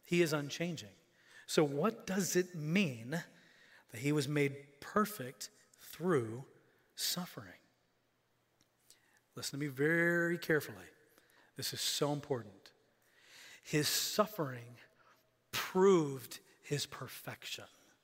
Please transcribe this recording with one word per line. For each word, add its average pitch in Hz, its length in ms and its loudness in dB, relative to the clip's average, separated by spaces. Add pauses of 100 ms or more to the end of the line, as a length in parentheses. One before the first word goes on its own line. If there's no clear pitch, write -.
He 175 180 4
is 151 100 4
unchanging. 147 560 -4 (600)
So - 140 6
what 151 440 0
does 190 280 0
it 180 220 0
mean 147 540 0
that - 880 -12
he 139 100 0
was 147 160 2
made 143 540 -2
perfect - 720 -2 (300)
through 127 640 -2 (520)
suffering? 113 640 -6 (1800)
Listen 139 240 -6
to 151 40 -2
me 147 60 -4
very 170 680 2
carefully. 139 500 -2 (680)
This - 160 -6
is 120 80 -8
so - 320 0
important. 123 600 -6 (880)
His 147 240 0
suffering 127 920 -2 (760)
proved 160 880 4 (220)
his 143 220 -2
perfection. - 840 -12 (380)